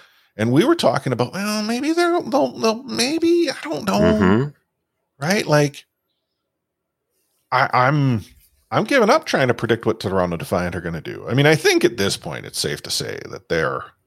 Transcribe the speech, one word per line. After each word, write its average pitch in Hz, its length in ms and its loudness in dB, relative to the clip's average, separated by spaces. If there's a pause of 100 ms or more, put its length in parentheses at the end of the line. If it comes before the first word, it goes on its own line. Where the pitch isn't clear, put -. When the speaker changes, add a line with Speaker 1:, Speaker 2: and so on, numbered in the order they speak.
(380)
Speaker 1:
And 113 120 0
we 151 140 4
were 330 120 4
talking - 360 0
about, 117 220 -2
well, 208 300 -4
maybe 247 280 -2
they're, 349 300 0
they'll, 262 360 -2
they'll, 226 260 -2
maybe, 320 680 0
I - 120 -6
don't 302 220 -8
know. 208 160 2
Speaker 2:
Mm-hmm. 123 480 4 (720)
Speaker 1:
Right? 190 260 0
Like, 147 380 2 (1700)
I, 131 200 2
I'm, 127 500 2 (480)
I'm 139 140 0
giving 233 260 4
up 311 140 2
trying 135 240 0
to 120 60 2
predict 117 320 -2
what 110 140 0
Toronto 90 360 0
Defiant 87 400 -4
are 87 40 -6
gonna 82 200 -6
do. - 280 -12
I 113 60 -2
mean, 139 120 4
I - 100 6
think 370 280 2
at - 120 2
this - 200 -2
point - 300 -10
it's - 120 -12
safe 73 240 -4
to - 80 -12
say - 300 -6 (100)
that - 180 -16
their, 71 340 -2 (240)